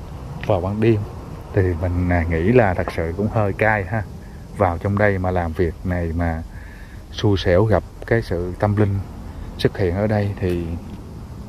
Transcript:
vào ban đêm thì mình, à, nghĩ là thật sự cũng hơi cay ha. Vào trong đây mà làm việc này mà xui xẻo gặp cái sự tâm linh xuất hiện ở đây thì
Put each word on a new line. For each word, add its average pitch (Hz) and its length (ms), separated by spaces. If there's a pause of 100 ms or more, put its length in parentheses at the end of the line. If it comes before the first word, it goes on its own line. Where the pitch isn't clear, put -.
(480)
vào 95 140
ban 101 200
đêm 110 160 (560)
thì 104 80 (200)
mình, 90 280
à, 87 200
nghĩ 85 220
là 113 220
thật 87 180
sự 82 260
cũng 101 100
hơi 104 260
cay 107 300
ha. 101 200 (540)
Vào 87 200
trong 101 200
đây 101 200
mà 92 140
làm 85 220
việc 80 200 (100)
này 87 320
mà 82 280 (680)
xui 104 260
xẻo 92 260
gặp 101 200 (240)
cái 117 140
sự 90 380
tâm 104 160
linh 101 240 (580)
xuất - 200
hiện 90 180
ở 101 120
đây 104 320
thì 87 260 (840)